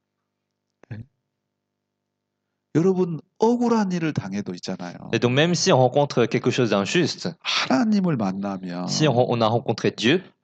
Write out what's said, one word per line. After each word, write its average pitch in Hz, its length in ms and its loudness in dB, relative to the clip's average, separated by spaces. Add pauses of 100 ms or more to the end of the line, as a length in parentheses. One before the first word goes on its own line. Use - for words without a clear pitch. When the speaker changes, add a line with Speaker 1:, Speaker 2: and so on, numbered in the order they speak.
(920)
Speaker 1:
네. 107 80 -12 (1800)
여러분, 175 440 0 (200)
억울한 233 520 2
일을 165 220 -2
당해도 95 400 -6
있잖아요. 90 580 -10
Speaker 2:
Et 117 80 0
donc, 120 140 2
même 165 220 2
si 175 180 2
on 131 60 6
rencontre 127 480 2
quelque 135 240 0
chose 120 180 0
d'injuste, 98 720 0
Speaker 1:
하나님을 214 720 0
만나면, 95 720 -4
Speaker 2:
si 151 200 0
on, 123 200 4
on 120 140 0
a 110 60 4
rencontré 113 440 0
Dieu, 143 300 2 (220)